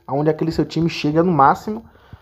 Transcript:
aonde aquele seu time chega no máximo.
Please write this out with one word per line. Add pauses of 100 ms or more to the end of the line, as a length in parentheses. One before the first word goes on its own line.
aonde
aquele
seu
time
chega
no
máximo. (380)